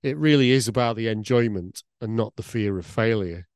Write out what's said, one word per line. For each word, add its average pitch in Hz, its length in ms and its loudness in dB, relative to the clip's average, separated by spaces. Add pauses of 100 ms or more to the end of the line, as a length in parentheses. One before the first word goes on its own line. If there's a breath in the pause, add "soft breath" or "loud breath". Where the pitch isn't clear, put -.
it 143 140 -2
really 147 340 4
is 131 160 4
about 117 300 0
the 113 100 -4
enjoyment 107 720 -2 (200)
and 113 160 -6
not 110 180 -2
the 113 80 -10
fear 104 340 -4
of 85 80 -8
failure. 98 720 -2